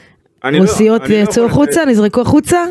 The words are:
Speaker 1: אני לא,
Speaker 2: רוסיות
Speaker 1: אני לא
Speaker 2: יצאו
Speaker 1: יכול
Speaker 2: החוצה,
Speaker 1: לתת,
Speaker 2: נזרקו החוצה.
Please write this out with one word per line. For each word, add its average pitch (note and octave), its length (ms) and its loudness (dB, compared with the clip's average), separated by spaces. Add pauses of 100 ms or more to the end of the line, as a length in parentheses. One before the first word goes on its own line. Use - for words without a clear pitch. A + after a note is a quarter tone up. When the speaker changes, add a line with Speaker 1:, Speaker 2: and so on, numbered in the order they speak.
(440)
Speaker 1:
אני C#3 140 -2
לא, F#3 60 4
Speaker 2:
רוסיות G#3+ 380 0
Speaker 1:
אני G3+ 120 -4
לא A3 40 2
Speaker 2:
יצאו G#3+ 280 0
Speaker 1:
יכול C4+ 180 0
Speaker 2:
החוצה, D#4+ 180 0
Speaker 1:
לתת, C#4 100 0
Speaker 2:
נזרקו G#3+ 300 0
החוצה. D#4+ 500 0